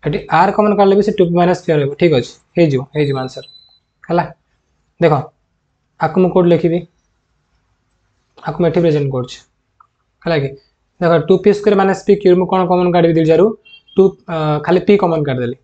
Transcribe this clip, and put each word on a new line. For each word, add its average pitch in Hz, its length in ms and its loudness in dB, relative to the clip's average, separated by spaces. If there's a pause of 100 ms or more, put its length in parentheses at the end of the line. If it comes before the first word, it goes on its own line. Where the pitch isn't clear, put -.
ଏଠି 160 160 -4 (200)
ଆର୍ 196 180 2
କମନ୍ 208 200 0
କାଢ଼ିଲେ 196 220 4
ବି 202 80 2
ସେ 214 120 -2
ଟୁ 190 100 4
ପି 170 100 -4
ମାଇନସ୍ 175 260 0
କ୍ୟୁ 165 100 -2
ରହିବ। 143 240 -2
ଠିକ୍ 170 180 2
ଅଛି, 117 140 -4 (260)
ହେଇଯିବ, 147 240 2 (140)
ହେଇଯିବ 139 280 -2
ଆନ୍ସର। 127 220 -14 (640)
ହେଲା, 175 160 0 (760)
ଦେଖ 165 140 2 (880)
ଆକୁ 151 240 -4
ମୁଁ 180 100 0
କୋଉଠି 180 200 2
ଲେଖିବି? 170 260 -2 (1700)
ଆକୁ 156 120 -10
ମୁଁ 175 100 2
ଏଠି 165 140 -2
ପ୍ରେଜେଣ୍ଟ 147 320 0
କରୁଛି, 123 220 -8 (840)
ହେଲା 165 200 -2
କି? 139 60 -6 (520)
ଦେଖ 170 100 0 (160)
ଟୁ 190 60 4 (100)
ପି 208 140 4
ସ୍କୋୟାର 208 220 0
ମାଇନସ୍ 190 280 0
ପି 202 140 4
କ୍ୟୁ 180 180 4
ମୁଁ 180 120 -2
କ'ଣ 190 100 0 (100)
କମନ୍ 180 240 0
କାଢ଼ିବି 170 220 2
ଦୁଇଟାରୁ? 160 280 2 (500)
ଟୁ, 190 80 4 (300)
ଅ, 156 40 -6 (280)
ଖାଲି 180 220 2
ପି 208 60 4 (100)
କମନ୍ 165 240 -2
କାଢ଼ିଦେଲି। 127 360 -6